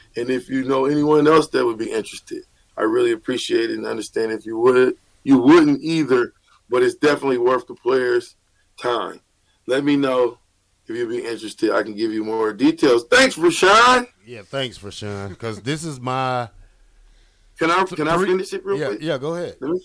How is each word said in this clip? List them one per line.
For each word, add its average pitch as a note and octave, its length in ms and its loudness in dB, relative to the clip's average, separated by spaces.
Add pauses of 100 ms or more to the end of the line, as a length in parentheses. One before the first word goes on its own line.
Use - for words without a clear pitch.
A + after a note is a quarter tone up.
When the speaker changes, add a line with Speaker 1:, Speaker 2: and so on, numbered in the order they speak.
(160)
Speaker 1:
and A#2 140 -4
if B2+ 180 -4
you C3 160 -4
know C3 220 0
anyone D3 400 2
else D3+ 220 4
that C3 160 0
would A2+ 140 -2
be A2 140 -8
interested, - 520 -8 (320)
I - 60 -4
really A#2 300 0
appreciate A#2 580 -4
it A2 60 -4
and A2 100 -8
understand A2+ 460 -6
if G#2+ 140 -8
you A2+ 120 -8
would. B2+ 380 4 (280)
You C3+ 140 4
wouldn't C#3+ 440 6
either, C3 500 0 (380)
but B2 120 2
it's B2 120 2
definitely C#3 440 0
worth B2 280 0
the B2 80 -16
players' B2 600 -2 (440)
time. G#2+ 400 -6 (460)
Let C3+ 180 -2
me C#3+ 120 2
know B2+ 420 0 (480)
if A2+ 100 -8
you'd A#2+ 120 -4
be A#2+ 160 -6
interested. A2 460 -6
I G#2+ 120 0
can G#2+ 120 -10
give G#2+ 180 -4
you A2 120 -4
more A2 280 -2
details. B2+ 580 2
Thanks, C4 260 4
Rashawn. A3+ 720 4 (180)
Speaker 2:
Yeah, A#2 180 -16
thanks, B2 360 -8
Rashawn, G2+ 600 -10
'cause A2 240 -10
this D3+ 220 -6
is C#3+ 160 -10
my B2+ 480 -4 (1120)
Speaker 1:
Can E3 120 0
I, F#3 140 2
Speaker 2:
th-, F#3 120 -6
Speaker 1:
can D#3 120 -2
I E3 80 2
Speaker 2:
three F#3 120 0
Speaker 1:
finish F#3 240 -2
it F#3+ 120 -8
real G3 140 -2
Speaker 2:
Yeah, D3 100 -2
Speaker 1:
quick? C#3+ 140 -6
Speaker 2:
yeah, D#3 160 -4
go D3+ 160 -6
ahead. D#3+ 260 -8
Speaker 1:
Let C#3 100 -6
me F3+ 140 -2